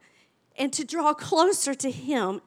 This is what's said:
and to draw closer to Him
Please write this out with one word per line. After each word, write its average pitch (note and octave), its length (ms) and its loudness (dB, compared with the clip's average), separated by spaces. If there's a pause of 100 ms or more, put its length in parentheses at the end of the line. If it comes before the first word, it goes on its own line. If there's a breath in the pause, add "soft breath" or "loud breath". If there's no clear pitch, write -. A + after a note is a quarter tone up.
(580 soft breath)
and C4+ 160 -2
to D#4 100 -6
draw D4+ 300 0
closer D#4 600 2
to C4+ 160 -4
Him A#3+ 580 -2